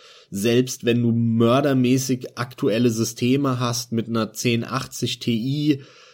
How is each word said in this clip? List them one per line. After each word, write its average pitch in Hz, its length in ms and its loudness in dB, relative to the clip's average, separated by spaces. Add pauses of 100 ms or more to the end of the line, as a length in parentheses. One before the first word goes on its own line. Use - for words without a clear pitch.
(320)
Selbst 117 540 0
wenn 120 180 2
du 117 80 4
mördermäßig 123 1300 2
aktuelle 123 500 0
Systeme 123 720 0
hast 120 320 -4
mit 113 160 -2
einer 110 260 -2
zehn 117 300 0
achtzig - 560 -6
Ti, 139 640 0 (300)